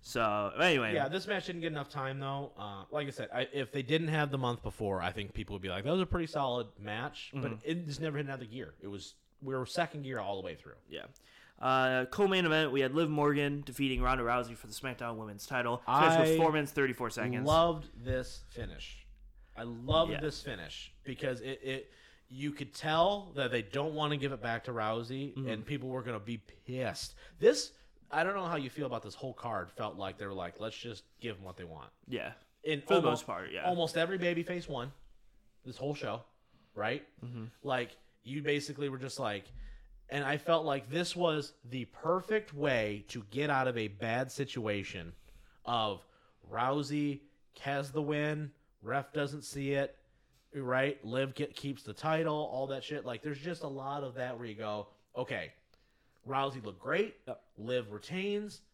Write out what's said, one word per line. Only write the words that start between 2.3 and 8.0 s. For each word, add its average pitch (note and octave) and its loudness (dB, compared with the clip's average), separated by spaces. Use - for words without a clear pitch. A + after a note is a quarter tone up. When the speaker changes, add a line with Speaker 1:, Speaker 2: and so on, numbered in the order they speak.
Speaker 2:
Uh, G2 -8
like D3 0
I C#3 -4
said, A#2+ -6
I, B2+ 0
if C3+ -2
they C#3 0
didn't D#3+ 2
have D3+ 2
the C#3 -2
month B2 0
before, G2 0
I F2+ 0
think G2+ -6
people G#2 -6
would F#2 -6
be F#2+ -4
like, F#2+ -4
"That C#3+ 2
was F#3 4
a F3 0
pretty E3+ 0
solid B2+ 0
match," G#2 -6
but C#3 -4
Speaker 1:
Mm-hmm. A2 -8
Speaker 2:
it E3+ -2
just C#3+ -4